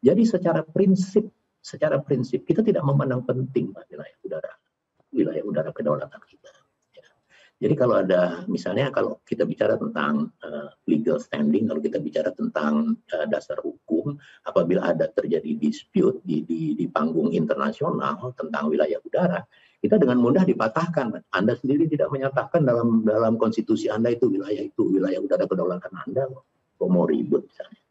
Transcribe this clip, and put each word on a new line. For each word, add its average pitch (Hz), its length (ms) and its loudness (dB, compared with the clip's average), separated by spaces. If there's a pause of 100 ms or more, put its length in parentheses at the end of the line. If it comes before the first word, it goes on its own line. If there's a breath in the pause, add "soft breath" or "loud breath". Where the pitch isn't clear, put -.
Jadi 190 240 6
secara 170 320 0
prinsip, 190 720 0 (320)
secara 151 400 -2
prinsip 127 400 -2
kita 165 160 2
tidak - 240 2
memandang 131 400 0
penting, 127 480 -2
Pak, - 160 -18
wilayah - 320 -18
udara, - 320 -10 (640)
wilayah - 320 -2
udara 78 240 -4
kedaulatan 73 560 -4
kita. - 240 -20 (400)
Ya. - 160 -20 (480 soft breath)
Jadi - 240 0
kalau 104 240 4
ada, 90 480 2
misalnya 123 400 -2
kalau - 320 -2
kita - 240 -2
bicara 107 320 0
tentang, 73 480 -2 (160)
eh, 73 240 -10 (160)
legal 78 320 2
standing, - 560 0
kalau - 80 -2
kita - 240 -4
bicara - 320 -4
tentang, 76 640 -2 (160)
eh, 78 160 -2
dasar - 320 -4
hukum, 87 560 -4 (240 loud breath)
apabila 90 480 0
ada 80 160 0
terjadi 78 480 -2
dispute - 640 0
di, 175 240 -4
di, - 320 -4
di - 80 -2
panggung 78 480 0
internasional 76 1040 -2
tentang 76 320 -4
wilayah 76 320 0
udara, - 400 -2 (360 soft breath)
kita - 240 4
dengan 127 180 4
mudah 131 240 4
dipatahkan. 131 800 0 (160)
Anda 104 180 4
sendiri 147 320 2
tidak 151 220 0
menyatakan 135 560 0
dalam, 117 400 4
dalam 110 320 4
konstitusi 110 560 0
Anda 117 240 2
itu 120 100 2
wilayah 98 380 0
itu, - 240 -4
wilayah 95 320 0
udara - 260 0
kedaulatan 90 480 -2
Anda, 131 320 -4 (500)
kok 92 140 0
mau 90 160 4
ribut - 400 0
misalnya. - 440 -18